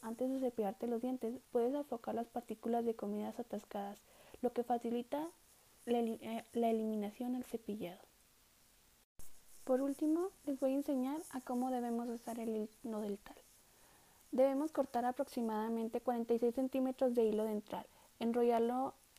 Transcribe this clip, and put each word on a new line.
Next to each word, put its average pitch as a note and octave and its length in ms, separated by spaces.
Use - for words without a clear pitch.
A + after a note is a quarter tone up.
antes A#3 280
de C4 100
cepillarte A#3+ 480
los A#3 140
dientes, B3+ 340
puedes B3 240
afocar A#3+ 400
las A#3 120
partículas A#3 580
de A3+ 100
comidas G#3 420
atascadas, G3+ 640
lo A#3+ 120
que A#3+ 100
facilita A#3+ 640
la A#3+ 140
eli-, A3+ 220
eh, A3+ 320
la A#3 160
eliminación A3 640
al B3 80
cepillado. G#3 560
Por C4 160
último, D#4 480
les C#4 160
voy C4 100
a C4+ 40
enseñar C#4+ 460
a C4+ 100
cómo B3+ 300
debemos A#3+ 360
usar A#3 320
el A3 300
hilo G#3+ 180
dental. G3+ 340
Debemos C4+ 420
cortar B3 320
aproximadamente A3+ 960
cuarenta A#3+ 320
y A#3 60
seis A#3+ 160
centímetros C4 600
de A#3+ 80
hilo G#3+ 220
dental, G#3 400
enrollarlo, A#3+ 760